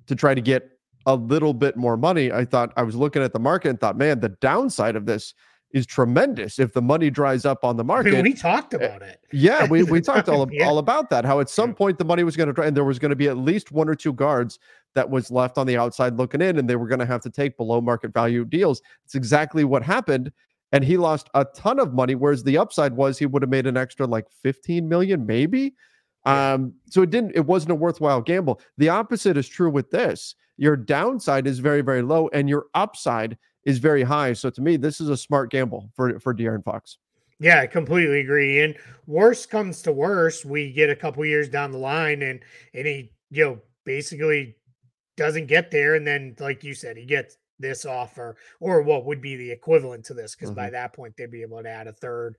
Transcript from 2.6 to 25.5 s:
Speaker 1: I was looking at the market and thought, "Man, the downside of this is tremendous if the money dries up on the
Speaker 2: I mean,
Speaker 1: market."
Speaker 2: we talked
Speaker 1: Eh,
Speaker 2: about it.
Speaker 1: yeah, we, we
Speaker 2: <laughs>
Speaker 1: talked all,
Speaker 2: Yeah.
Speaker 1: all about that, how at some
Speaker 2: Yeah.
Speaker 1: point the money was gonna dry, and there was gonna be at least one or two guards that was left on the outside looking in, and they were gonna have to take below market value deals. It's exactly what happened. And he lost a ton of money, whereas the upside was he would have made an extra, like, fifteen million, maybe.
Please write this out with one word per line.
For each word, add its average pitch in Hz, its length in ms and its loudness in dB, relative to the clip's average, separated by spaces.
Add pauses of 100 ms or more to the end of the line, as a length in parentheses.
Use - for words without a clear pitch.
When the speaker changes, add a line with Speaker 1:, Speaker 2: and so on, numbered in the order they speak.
Speaker 1:
I 123 80 2
was 113 120 -4
looking 143 260 0
at 127 100 0
the 113 80 -4
market 151 300 0
and 120 100 -2
thought, 104 160 0
"Man, 139 240 2
the 107 100 0
downside 131 680 0
of 104 100 -4
this 110 280 -4 (400)
is 131 120 0
tremendous 131 760 2
if 123 140 2
the 127 80 2
money 147 280 2
dries 135 360 0
up 135 180 0
on 120 140 0
the 113 60 -2
Speaker 2:
I 208 200 0
mean, 202 100 4
Speaker 1:
market." 190 100 4
Speaker 2:
we 262 100 4
talked 208 400 -2
Speaker 1:
Eh, - 40 -6
Speaker 2:
about - 260 -4
it. - 180 -20 (100)
Speaker 1:
yeah, 202 380 4
we, 165 140 4
we 170 180 2
Speaker 2:
<laughs> - 0 -
Speaker 1:
talked 254 260 2
all, 139 240 2
Speaker 2:
Yeah. 147 160 0
Speaker 1:
all 151 120 2
about 254 320 0
that, 120 120 2
how 139 160 2
at 135 100 -2
some 233 200 0
Speaker 2:
Yeah. 214 60 -8
Speaker 1:
point 196 220 2
the 185 60 -2
money 175 220 2
was 156 100 -2
gonna 156 160 0
dry, 156 160 0
and 147 80 0
there 143 80 4
was 131 160 0
gonna 143 160 0
be 143 140 2
at 127 80 -2
least 156 340 -2
one 156 160 0
or 156 80 0
two 151 160 -4
guards 127 480 0 (360)
that 131 140 0
was 131 220 -2
left 127 260 0
on 135 100 0
the 123 100 0
outside 120 400 0
looking 127 240 -2
in, 180 180 2
and 123 100 0
they 123 60 2
were 117 120 -4
gonna 127 180 0
have 123 160 -2
to 123 80 -10
take 143 260 -4
below 117 240 0
market 120 340 -2
value 120 300 2
deals. 151 380 0 (240)
It's - 100 -16
exactly 147 480 2
what 135 180 2
happened. 147 520 0 (400)
And 139 100 4
he 170 140 4
lost 156 360 2
a 139 120 4 (100)
ton 262 240 0
of 160 140 0
money, 127 220 2
whereas 135 280 2
the 135 140 4
upside 156 360 2
was 135 240 2
he 147 80 -2
would 135 160 0
have 131 80 -2
made 131 160 2
an 131 120 0
extra, 131 280 -2
like, 113 240 -2
fifteen 165 600 -4
million, 175 360 2
maybe. 185 480 0 (520)